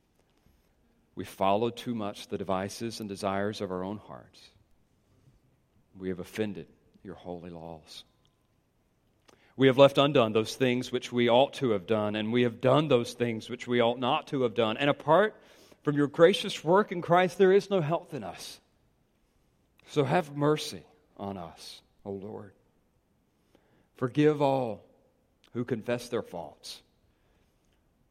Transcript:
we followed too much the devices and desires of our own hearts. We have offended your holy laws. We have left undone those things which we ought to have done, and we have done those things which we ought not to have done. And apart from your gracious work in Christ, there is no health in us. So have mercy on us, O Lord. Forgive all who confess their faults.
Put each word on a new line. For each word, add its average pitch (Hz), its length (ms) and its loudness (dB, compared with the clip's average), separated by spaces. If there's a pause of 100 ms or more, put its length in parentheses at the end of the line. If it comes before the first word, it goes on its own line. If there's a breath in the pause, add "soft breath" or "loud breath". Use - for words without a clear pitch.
(1120)
we 92 100 -8
followed 104 540 -2
too 123 160 -8
much 104 340 -10
the 104 120 -8
devices 98 600 -6
and 110 80 -10
desires 98 540 -4
of 101 100 -8
our 92 120 -6
own 101 140 -8
hearts. - 440 -20 (1600)
We 92 100 -8
have 90 100 -8
offended 90 460 -8 (380)
your 92 100 -14
holy 87 380 -14
laws. 82 520 -18 (1500 soft breath)
We 131 120 6
have 127 100 4
left 139 220 8
undone 139 340 4
those 107 220 0
things 123 360 -2
which 123 200 -6
we 120 180 2
ought 131 260 4
to 131 160 0
have 95 140 -2
done, 107 300 0
and 107 180 -4
we 123 80 2
have 120 180 -2
done 139 280 2
those 123 260 0
things 113 380 -6
which - 160 -12
we 123 140 2
ought 120 180 2
not 135 280 -2
to 139 140 -2
have 120 140 -2
done. 113 220 2
And 143 120 0
apart 170 460 2 (480 soft breath)
from 147 120 0
your 143 120 2
gracious 170 560 4
work 190 280 4
in 175 120 -6
Christ, 180 340 2
there 190 160 8
is 202 160 4
no 196 120 2
health 151 340 -4
in 120 80 -8
us. - 360 -14 (1300)
So 147 140 2
have 147 320 0
mercy 147 460 -2 (360)
on 98 200 -8
us, - 440 -18 (220)
O 104 80 -10
Lord. 101 420 -14 (1400)
Forgive 147 480 2
all 131 420 -2 (680)
who 120 120 -4
confess 120 420 -4
their 113 140 -4
faults. - 600 -14 (1300)